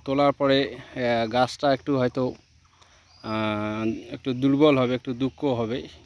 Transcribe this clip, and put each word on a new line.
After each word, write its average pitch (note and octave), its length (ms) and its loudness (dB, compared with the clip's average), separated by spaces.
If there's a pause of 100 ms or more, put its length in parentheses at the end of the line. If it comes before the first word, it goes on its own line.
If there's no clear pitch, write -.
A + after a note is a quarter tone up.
তোলার C#3 280 2
পরে, C3+ 260 2 (160)
আহ, A#2+ 520 -2
গাছটা B2 460 0
একটু C3+ 260 -2
হয়তো, B2+ 360 -2 (880)
আহ, A2 920 -4
একটু C3+ 200 -6
দুর্বল C#3 440 4
হবে, B2+ 160 2
একটু B2+ 180 -6
দুঃখ B2+ 320 -4
হবে, A#2+ 440 -2 (180)